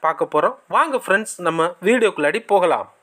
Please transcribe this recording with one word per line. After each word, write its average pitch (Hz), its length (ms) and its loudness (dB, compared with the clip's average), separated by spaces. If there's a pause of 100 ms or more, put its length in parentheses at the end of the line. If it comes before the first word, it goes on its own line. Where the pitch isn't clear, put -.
பார்க்க 160 280 -2
போறோம். 170 200 2 (220)
வாங்க 277 300 0
ஃப்ரெண்ட்ஸ், 208 280 0 (140)
நம்ம 165 180 0 (220)
வீடியோக்குள்ளாடி 214 540 0 (100)
போகலாம். 170 340 2 (160)